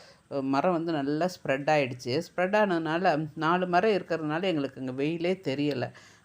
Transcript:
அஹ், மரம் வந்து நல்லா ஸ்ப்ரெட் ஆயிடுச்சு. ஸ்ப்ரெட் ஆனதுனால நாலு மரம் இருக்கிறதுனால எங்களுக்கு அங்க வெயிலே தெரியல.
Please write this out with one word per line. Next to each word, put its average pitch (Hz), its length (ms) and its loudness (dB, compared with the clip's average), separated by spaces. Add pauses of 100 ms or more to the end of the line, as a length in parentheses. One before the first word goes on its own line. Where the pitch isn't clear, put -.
(320)
அஹ், 139 120 -4
மரம் 139 300 2
வந்து 165 180 -2
நல்லா 151 340 0
ஸ்ப்ரெட் 143 440 -2
ஆயிடுச்சு. 127 520 0
ஸ்ப்ரெட் 185 340 -2
ஆனதுனால 170 480 2 (320)
நாலு 170 320 2
மரம் 185 280 4
இருக்கிறதுனால 160 480 -2
எங்களுக்கு 147 360 -2
அங்க 131 120 -6
வெயிலே 160 420 -2 (100)
தெரியல. 135 420 -2 (400)